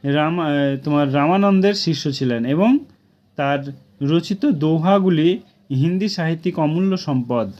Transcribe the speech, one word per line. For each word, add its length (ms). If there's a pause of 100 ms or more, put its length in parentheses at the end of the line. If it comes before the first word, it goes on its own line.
রাম-, 380
আহ, 80 (340)
তোমার 300
রামানন্দের 600
শিষ্য 380
ছিলেন 340
এবং 320 (580)
তার 240 (420)
রচিত 440
দোহাগুলি 960 (300)
হিন্দি 400
সাহিত্যিক 500
অমূল্য 380
সম্পদ। 640